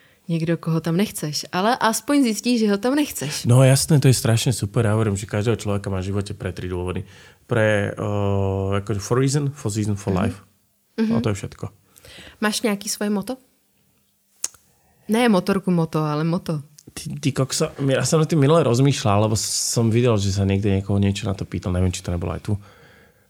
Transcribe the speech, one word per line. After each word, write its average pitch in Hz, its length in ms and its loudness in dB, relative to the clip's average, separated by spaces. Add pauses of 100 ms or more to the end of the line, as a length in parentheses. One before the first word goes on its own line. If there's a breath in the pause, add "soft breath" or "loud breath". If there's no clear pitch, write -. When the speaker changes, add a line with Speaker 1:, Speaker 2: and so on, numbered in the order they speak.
(280 loud breath)
Speaker 1:
někdo, 165 300 -2
koho 165 240 -2
tam 165 160 -2
nechceš, 160 540 -4
ale 220 260 0
aspoň 277 460 0
zjistíš, 233 360 0
že 214 120 2
ho 202 60 2
tam 247 180 0
nechceš. 151 500 -4
Speaker 2:
No 123 180 6
jasné, 135 360 4
to 143 80 4
je 131 60 6
strašně 117 400 0
super. 110 320 -2
Já 104 60 2
hovorím, 107 260 0
že 107 80 -8
každého 104 300 0
člověka 101 340 -4
má 95 100 -2
v 92 40 -4
životě 101 300 -4
pre 95 180 -8
tři 90 160 -10
důvody. 90 360 -6 (440 loud breath)
Pre, 107 440 2
eh, 98 840 0
jako 101 180 -4
for 104 260 0
reason, 139 320 0
for 113 200 -6
season, 104 240 -2
for 98 180 -2
Speaker 1:
Mhm. 92 100 2
Speaker 2:
life. - 140 -2 (600)
Speaker 1:
Mhm. 226 180 0
Speaker 2:
A - 60 0
to 110 80 -2
je 104 60 -2
všetko. - 340 -12 (720 loud breath)
Speaker 1:
Máš 214 200 -2
nějaký 202 280 -2
svoje 208 200 -4
moto? 208 280 -4 (1700)
Ne 233 200 4
motorku 190 420 2
moto, 165 320 0
ale 151 200 -2
moto. 165 380 -2 (320)
Speaker 2:
Ty, - 160 -12 (100)
ty 139 120 0
kokso, 135 400 -2 (180)
ja 127 160 2
som 160 160 2
na 160 80 4
tým 175 100 2
minule 151 240 6
rozmýšľal, 120 640 2
lebo 107 100 0
som - 540 0
videl, 120 320 4
že 101 140 0
sa 98 100 2
niekde 98 240 2
niekoho 98 320 0
niečo 98 240 0
na 101 80 -2
to 98 80 -8
pýtal, 90 320 -4
neviem, 92 180 2
či - 140 -10
to 87 80 -4
nebolo 90 240 -4
aj - 60 -12
tu. 107 100 -4 (760 soft breath)